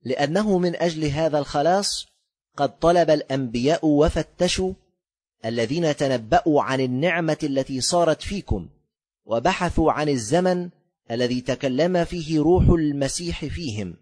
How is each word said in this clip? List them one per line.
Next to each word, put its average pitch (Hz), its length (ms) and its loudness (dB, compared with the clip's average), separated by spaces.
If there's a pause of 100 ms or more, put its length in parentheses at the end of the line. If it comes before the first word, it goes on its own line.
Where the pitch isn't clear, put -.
لأنه 175 540 0
من 175 180 0
أجل 160 300 -2
هذا 151 340 0
الخلاص 165 680 -2 (500)
قد 139 220 -4
طلب 170 300 4
الأنبياء 135 760 0
وفتشوا 175 880 0 (720)
الذين 127 500 0
تنبأوا 135 680 2
عن 131 180 -2
النعمة 156 640 0
التي 135 380 -2
صارت 165 400 2
فيكم، 107 480 -6 (560)
وبحثوا 160 680 0
عن 123 180 -2
الزمن 175 600 0 (420)
الذي 123 300 -2
تكلم 147 640 0
فيه 160 340 -4
روح 170 300 4
المسيح 156 760 0
فيهم 107 560 -8